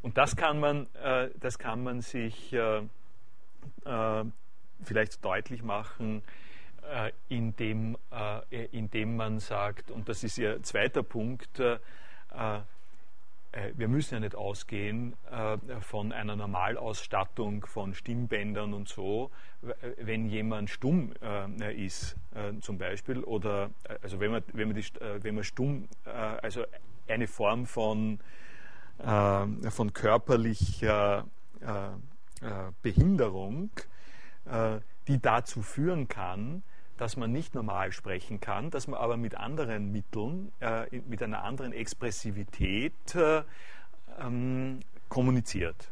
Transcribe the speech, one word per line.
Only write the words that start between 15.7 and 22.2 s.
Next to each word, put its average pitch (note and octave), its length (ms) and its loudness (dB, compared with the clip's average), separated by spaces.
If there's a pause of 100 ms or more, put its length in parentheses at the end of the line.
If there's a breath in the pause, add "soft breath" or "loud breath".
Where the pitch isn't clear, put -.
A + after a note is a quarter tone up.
von G#2 320 -2
einer G#2 240 -2
Normalausstattung G#2 1300 0
von G2 300 -2
Stimmbändern G#2+ 800 0
und G2+ 120 -2
so, G#2+ 440 0 (320 loud breath)
w-, A#2+ 100 -2 (260)
wenn A2+ 300 0
jemand G#2+ 400 0
stumm, C3+ 540 2
äh, G#2 520 -2
ist, F#2+ 420 -2 (180)